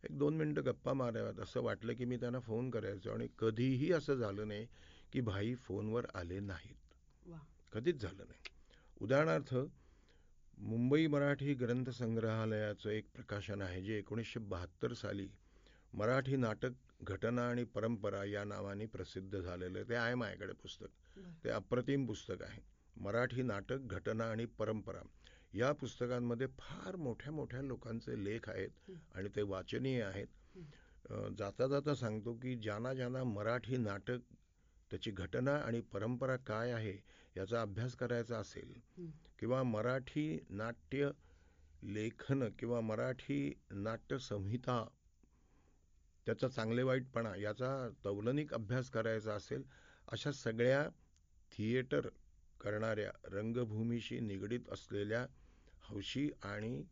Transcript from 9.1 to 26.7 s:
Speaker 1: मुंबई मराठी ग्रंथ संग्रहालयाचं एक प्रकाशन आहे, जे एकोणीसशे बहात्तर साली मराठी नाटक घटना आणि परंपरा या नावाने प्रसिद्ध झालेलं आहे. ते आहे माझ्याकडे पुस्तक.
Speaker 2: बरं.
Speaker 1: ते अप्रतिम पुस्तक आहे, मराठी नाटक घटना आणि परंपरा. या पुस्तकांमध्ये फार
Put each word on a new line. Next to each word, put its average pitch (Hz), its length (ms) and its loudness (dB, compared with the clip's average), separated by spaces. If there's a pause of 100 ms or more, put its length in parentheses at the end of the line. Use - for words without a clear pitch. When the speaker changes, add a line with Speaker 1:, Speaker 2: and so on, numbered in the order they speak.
Speaker 1:
मुंबई 123 500 4
मराठी 143 460 4
ग्रंथ 123 360 2
संग्रहालयाचं 110 1000 2
एक 107 240 0
प्रकाशन 101 480 -4
आहे, 92 200 -2
जे 104 180 0
एकोणीसशे 110 400 -4
बहात्तर 95 540 -2
साली 101 360 -4 (640)
मराठी 131 420 4
नाटक 123 360 2 (300)
घटना 120 480 2
आणि 120 140 2
परंपरा 104 600 0
या 101 200 0
नावाने 98 420 -4
प्रसिद्ध 95 540 -6
झालेलं 90 400 -4
आहे. 101 100 -6
ते 117 60 2
आहे 120 200 2
माझ्याकडे 98 380 -2
पुस्तक. - 340 -14 (300)
Speaker 2:
बरं. 175 260 -16
Speaker 1:
ते 113 60 0
अप्रतिम 123 560 2
पुस्तक 101 360 -4
आहे, 101 200 -10 (360)
मराठी 120 440 2
नाटक 117 380 0
घटना 110 500 0
आणि 110 160 0
परंपरा. 107 560 -2 (520)
या 117 180 4
पुस्तकांमध्ये 123 760 0
फार - 480 -6